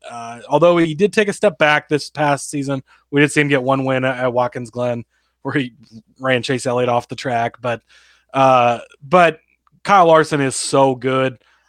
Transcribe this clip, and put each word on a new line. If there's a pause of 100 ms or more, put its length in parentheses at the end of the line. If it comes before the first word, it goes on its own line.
(100)
Uh,
although
he
did
take
a
step
back
this
past
season, (280)
we
did
see
him
get
one
win
at,
at
Watkins
Glen (380)
where
he (440)
ran
Chase
Elliott
off
the
track.
But, (500)
uh, (220)
but (440)
Kyle
Larson
is
so
good. (300)